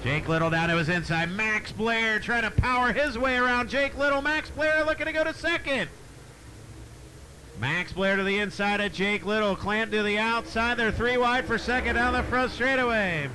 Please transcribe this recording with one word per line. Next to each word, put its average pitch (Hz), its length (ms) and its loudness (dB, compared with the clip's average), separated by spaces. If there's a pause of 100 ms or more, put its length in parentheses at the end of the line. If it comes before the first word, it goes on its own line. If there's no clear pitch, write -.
Jake 151 260 -2
Little 165 200 2
down 165 200 2
to 170 80 4
his 160 100 2
inside. 170 420 0
Max 214 440 -2
Blair 226 460 0
trying 233 240 0
to 208 80 -2
power 247 420 4
his 269 240 0
way 254 200 2
around 247 320 2
Jake 269 280 0
Little. 277 240 2
Max 294 280 -2
Blair 311 360 2
looking 302 220 -2
to 320 40 -4
go 311 140 2
to 320 80 -2
second. 302 560 -2 (1700)
Max 160 320 -2
Blair 196 240 2
to 196 80 2
the 196 160 2
inside 202 400 0
of 202 140 -2
Jake 190 320 0
Little. 208 320 2
Clanton 208 400 -2
to 214 60 2
the 208 140 0
outside. 226 600 0
They're 226 160 2
three 247 240 2
wide 247 280 2
for 226 120 0
second 240 380 0
down 247 180 2
the 247 100 2
front 247 300 0
straightaway. 226 800 2